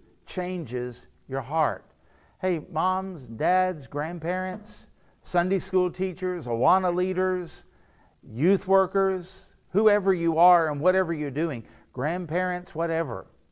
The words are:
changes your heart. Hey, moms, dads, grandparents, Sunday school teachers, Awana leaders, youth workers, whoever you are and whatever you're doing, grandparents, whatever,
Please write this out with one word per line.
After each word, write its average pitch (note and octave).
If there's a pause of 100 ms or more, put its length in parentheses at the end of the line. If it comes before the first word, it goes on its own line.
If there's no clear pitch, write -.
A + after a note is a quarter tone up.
(260)
changes B2+ (220)
your C3+
heart. B2+ (560)
Hey, F3+ (100)
moms, F#3
dads, E3
grandparents, F3 (320)
Sunday F3+
school F3+
teachers, F3+
Awana E3
leaders, F#3 (540)
youth C3+
workers, F#3+ (140)
whoever G#3
you E3
are E3+
and C#3+
whatever F3+
you're D3
doing, C#3 (300)
grandparents, F3+
whatever, D#3+ (240)